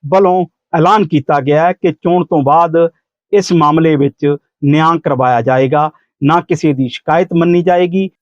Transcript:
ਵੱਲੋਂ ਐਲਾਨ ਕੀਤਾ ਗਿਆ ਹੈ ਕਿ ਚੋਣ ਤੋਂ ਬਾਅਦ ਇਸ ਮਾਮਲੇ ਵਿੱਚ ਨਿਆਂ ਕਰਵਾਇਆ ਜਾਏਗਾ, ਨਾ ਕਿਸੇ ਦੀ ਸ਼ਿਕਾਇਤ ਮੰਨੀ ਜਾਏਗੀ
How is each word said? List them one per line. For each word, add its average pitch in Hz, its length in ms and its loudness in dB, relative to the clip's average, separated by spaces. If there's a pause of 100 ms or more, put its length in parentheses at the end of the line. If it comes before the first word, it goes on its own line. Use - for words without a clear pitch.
ਵੱਲੋਂ 180 420 2 (320)
ਐਲਾਨ 190 300 2
ਕੀਤਾ 147 320 -2
ਗਿਆ 147 260 0
ਹੈ 185 80 0
ਕਿ 175 200 -2
ਚੋਣ 175 320 -2
ਤੋਂ 156 180 -2
ਬਾਅਦ 160 320 2 (580)
ਇਸ 190 200 0
ਮਾਮਲੇ 156 420 2
ਵਿੱਚ 139 300 -4 (400)
ਨਿਆਂ 156 340 2
ਕਰਵਾਇਆ 127 420 -2
ਜਾਏਗਾ, 131 480 0 (320)
ਨਾ 160 200 2
ਕਿਸੇ 156 320 -2
ਦੀ 131 140 -4
ਸ਼ਿਕਾਇਤ 170 460 -4
ਮੰਨੀ 170 300 2
ਜਾਏਗੀ 180 460 -2 (120)